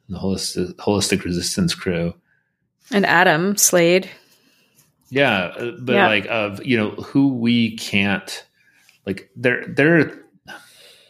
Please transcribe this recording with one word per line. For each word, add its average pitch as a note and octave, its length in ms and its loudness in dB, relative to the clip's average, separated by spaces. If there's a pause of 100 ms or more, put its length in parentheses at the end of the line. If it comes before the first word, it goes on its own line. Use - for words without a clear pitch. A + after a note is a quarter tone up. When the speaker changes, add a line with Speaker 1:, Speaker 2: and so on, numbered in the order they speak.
Speaker 1:
the F2+ 100 -12
Holistic, F#2 580 -4
Holistic G2+ 480 0
Resistance F2 500 -2
crew. E2+ 400 -4 (760)
Speaker 2:
And G3+ 160 2
Adam F3 500 2
Slade. F3+ 520 2 (1000)
Speaker 1:
Yeah, B2+ 360 2 (100)
uh, A#2+ 240 -8
but B2+ 140 -2
Speaker 2:
Yeah. G3 140 4
Speaker 1:
like, G#2 180 0
of, G#2 380 -4
you B2+ 120 2
know, G#2+ 140 0
who C#3 440 0
we A#2 420 0
can't, - 680 -2 (640)
like, F#2+ 300 -8
there, B2 300 -2
there, D3 460 2 (960)